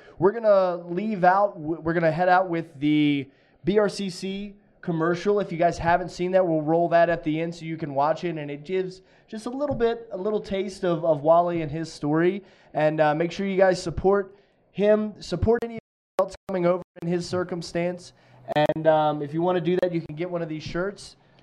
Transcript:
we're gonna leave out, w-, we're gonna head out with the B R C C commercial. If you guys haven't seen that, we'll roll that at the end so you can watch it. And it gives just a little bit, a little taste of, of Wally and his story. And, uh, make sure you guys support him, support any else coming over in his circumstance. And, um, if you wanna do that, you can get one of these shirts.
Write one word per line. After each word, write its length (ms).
we're 140
gonna 460
leave 340
out, 320
w-, 260
we're 140
gonna 160
head 180
out 220
with 160
the 500
B 140
R 100
C 220
C 460
commercial. 580
If 140
you 60
guys 200
haven't 320
seen 220
that, 120
we'll 180
roll 260
that 200
at 140
the 180
end 140
so 100
you 120
can 180
watch 300
it. 120
And 140
it 140
gives 380
just 180
a 40
little 260
bit, 340
a 60
little 240
taste 440
of, 200
of 180
Wally 400
and 80
his 220
story. 500
And, 260
uh, 140
make 160
sure 160
you 100
guys 240
support 540
him, 480
support 420
any 160
else 160
coming 180
over 160
in 60
his 200
circumstance. 840
And, 300
um, 360
if 120
you 80
wanna 180
do 220
that, 100
you 80
can 160
get 140
one 120
of 60
these 140
shirts. 540